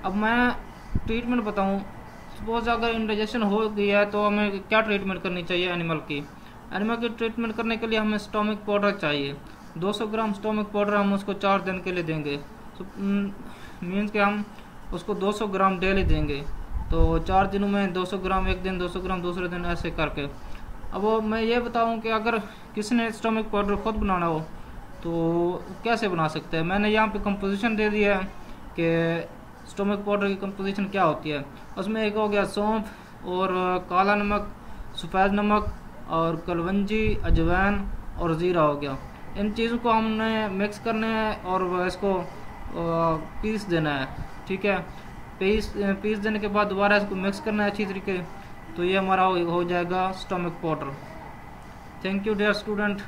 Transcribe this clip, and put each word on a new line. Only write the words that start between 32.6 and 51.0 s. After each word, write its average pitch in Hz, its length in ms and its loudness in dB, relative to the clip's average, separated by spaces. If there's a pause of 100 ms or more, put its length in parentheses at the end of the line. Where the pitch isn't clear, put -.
और 180 220 0 (420)
काला 196 260 4
नमक, 208 380 0 (420)
सफ़ेद 190 360 2
नमक 208 420 2 (360)
और 165 380 0
कलवंजी, 202 760 0
अजवाइन 185 680 4 (300)
और 165 160 0
ज़ीरा 175 260 2
हो 147 140 4
गया। 143 220 -4 (400)
इन 208 140 0
चीज़ों 233 260 0
को 233 140 2
हमने 220 560 2
मिक्स 202 320 -2
करना 220 280 0
है 220 300 0
और 185 260 0
वो 180 220 0
इसको, 190 280 0
अ, 175 120 0 (1160)
पीस 214 240 -2
देना 160 240 2
है, 135 180 -2 (400)
ठीक 190 180 -2
है। 185 460 -2 (280)
पीस, 208 380 2
पीस 202 420 0
देने 214 200 0
के 208 80 -2
बाद 208 200 2
दोबारा 202 300 4
इसको 202 180 0
mix 196 240 0
करना 214 240 0
है 202 60 4
अच्छी 202 160 0
तरीके, 190 320 -4 (600)
तो 175 60 0
ये 185 140 4
हमारा 190 260 4
हो, 185 160 4
हो 175 240 2
जाएगा 180 480 0
stomach 175 400 -4
powder। 151 460 -4 (1040)